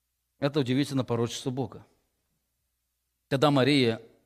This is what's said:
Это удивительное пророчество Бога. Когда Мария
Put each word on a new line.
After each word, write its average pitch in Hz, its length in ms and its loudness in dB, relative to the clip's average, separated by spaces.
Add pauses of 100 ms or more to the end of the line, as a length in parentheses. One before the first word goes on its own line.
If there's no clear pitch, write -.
(380)
Это 143 220 -2
удивительное 131 440 0
пророчество 117 460 -4
Бога. 123 360 -10 (1400)
Когда 143 220 2
Мария 127 520 2 (240)